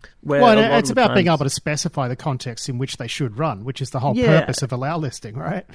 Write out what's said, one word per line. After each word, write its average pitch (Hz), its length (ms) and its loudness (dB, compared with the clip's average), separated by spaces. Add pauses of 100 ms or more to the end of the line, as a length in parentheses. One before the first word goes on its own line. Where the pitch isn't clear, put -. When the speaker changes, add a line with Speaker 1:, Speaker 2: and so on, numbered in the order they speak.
(220)
Speaker 1:
where 143 180 0
Speaker 2:
Well, 208 160 8
Speaker 1:
a 214 60 6
Speaker 2:
and 226 100 0
Speaker 1:
lot - 60 4
Speaker 2:
it's - 100 2
Speaker 1:
of 226 80 -2
the 254 60 4
Speaker 2:
about 208 120 4
being 180 120 4
Speaker 1:
times 165 140 4
Speaker 2:
able 139 40 -2
to 135 60 0
specify 151 580 -4
the 123 80 -4
context 127 540 -8
in 123 80 -4
which 135 180 -6
they 117 120 -10
should 113 300 -4
run, 127 240 -4
which 135 200 -8
is 127 80 -6
the 127 100 -6
whole 143 160 0
Speaker 1:
Yeah. 214 240 6
Speaker 2:
purpose - 220 -2
of 131 100 -4
allow 135 240 -4
listing, 123 400 -8
right? 165 380 -6